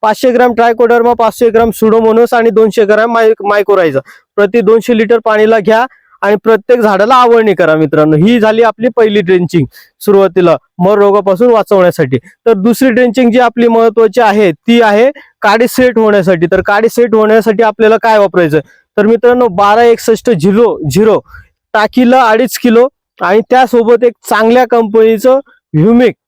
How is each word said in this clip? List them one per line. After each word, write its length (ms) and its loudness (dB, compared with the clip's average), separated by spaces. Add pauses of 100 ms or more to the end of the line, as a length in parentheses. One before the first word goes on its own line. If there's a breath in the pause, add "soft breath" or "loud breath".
पाचशे 300 -2
ग्रॅम 200 0
Trichoderma, 640 0
पाचशे 340 -2
ग्रॅम 200 0
Pseudomonas 680 0
आणि 120 0
दोनशे 360 0
ग्रॅम 320 -2
my-, 340 -2
mycorrhiza 480 0 (360 loud breath)
प्रति 260 0
दोनशे 360 0
लिटर 280 0
पाणीला 340 0
घ्या 260 0 (360 soft breath)
आणि 220 0
प्रत्येक 360 -2
झाडाला 360 0
आवळणी 380 2
करा. 220 0
मित्रांनो, 420 0
ही 220 2
झाली 240 0
आपली 320 -2
पहिली 260 0
ड्रेंचिंग 440 -2 (340 soft breath)
सुरुवातीला 580 0 (200)
मर 180 0
रोगापासून 560 0
वाचवण्यासाठी. 680 0
तर 360 -4
दुसरी 360 0
ड्रेंचिंग 420 0
जी 80 0
आपली 280 0
महत्त्वाची 540 0
आहे 300 0
ती 300 0
आहे 300 2 (300 loud breath)
काडी 280 0
सेट 280 0
होण्यासाठी. 540 0
तर 100 0
काडी 280 -2
सेट 260 -2
होण्यासाठी 480 0
आपल्याला 340 0
काय 200 0
वापरायचं, 420 0 (380 soft breath)
तर 80 0
मित्रांनो, 420 0
बारा 360 0
एकसष्ट 480 0
झिरो 580 0
झिरो 300 0 (540 loud breath)
टाकीला 500 0
अडीच 340 -2
किलो 300 0 (340)
आणि 280 0
त्यासोबत 540 0
एक 100 0 (160)
चांगल्या 400 0
कंपनीचं 680 0 (340 soft breath)
ह्युमिक 400 2 (140)